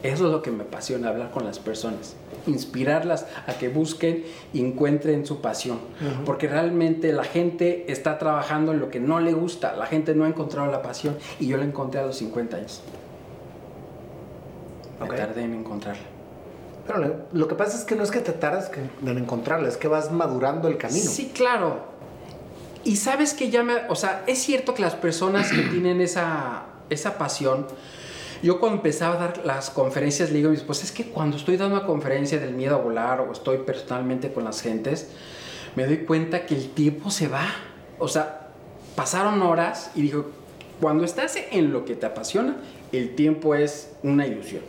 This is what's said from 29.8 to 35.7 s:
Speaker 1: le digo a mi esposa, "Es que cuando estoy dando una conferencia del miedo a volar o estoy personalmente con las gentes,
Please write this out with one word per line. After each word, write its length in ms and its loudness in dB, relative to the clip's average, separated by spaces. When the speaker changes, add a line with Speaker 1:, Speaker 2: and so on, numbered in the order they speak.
Speaker 1:
le 60 4
digo 140 6
a 20 6
mi 40 6
esposa, 280 -4
"Es 80 -6
que 140 -6
cuando 300 0
estoy 200 2
dando 220 2
una 60 0
conferencia 540 2
del 160 -2
miedo 220 2
a 20 4
volar 420 2
o 120 0
estoy 260 0
personalmente 760 -2
con 120 -2
las 180 -4
gentes, 460 -2